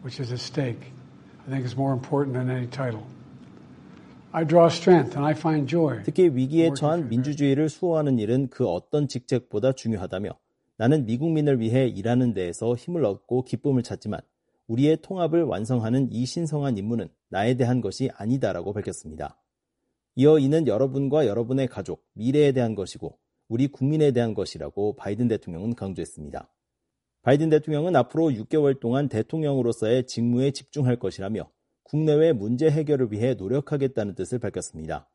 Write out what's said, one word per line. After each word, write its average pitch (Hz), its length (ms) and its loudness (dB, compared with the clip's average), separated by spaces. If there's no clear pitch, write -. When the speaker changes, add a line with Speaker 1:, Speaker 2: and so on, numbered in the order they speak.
Speaker 1:
which 131 180 -10
is 120 80 -8
at 123 140 -6
stake, - 480 -6
I - 20 -20
think 131 180 -4
is 123 100 -6
more 135 200 0
important 135 440 -2
than 127 120 -2
any 127 200 -4
title. 120 360 -6
I 160 120 0
draw 165 200 8
strength 165 500 6
and 143 100 0
I 156 60 2
find 151 380 0
joy 139 340 0
Speaker 2:
특히 165 200 2
위기에 143 400 2
Speaker 1:
in 165 80 4
working 139 40 -4
Speaker 2:
처한 151 240 0
Speaker 1:
for 135 100 -4
Speaker 2:
민주주의를 139 600 2
수호하는 151 500 0
일은 120 300 0
그 - 180 -2
어떤 139 400 -2
직책보다 117 640 -2
중요하다며 98 600 -4
나는 135 300 2
미국민을 143 560 0
위해 120 260 2
일하는 117 460 0
데에서 95 420 -2
힘을 165 300 -4
얻고 123 400 -2
기쁨을 127 380 -2
찾지만 101 360 -8
우리의 143 340 2
통합을 170 420 0
완성하는 117 680 0
이 113 140 -2
신성한 147 520 -4
임무는 104 300 -4
나에 107 240 0
대한 127 260 2
것이 110 380 -4
아니다라고 104 560 -2
밝혔습니다. 80 640 -10
이어 147 220 8
이는 147 300 2
여러분과 135 580 0
여러분의 117 420 0
가족, 90 460 -10
미래에 135 380 4
대한 120 240 0
것이고 - 420 -10
우리 123 200 0
국민에 147 440 2
대한 117 240 0
것이라고 95 600 -4
바이든 104 320 -2
대통령은 101 460 -4
강조했습니다. 82 800 -10
바이든 147 260 4
대통령은 156 460 2
앞으로 156 400 2
육 107 120 -10
개월 143 280 2
동안 131 340 -2
대통령으로서의 123 960 0
직무에 120 460 0
집중할 127 460 -2
것이라며 98 520 -6
국내외 156 500 2
문제 123 380 0
해결을 143 420 0
위해 113 220 0
노력하겠다는 120 800 -2
뜻을 95 240 -6
밝혔습니다. 80 760 -8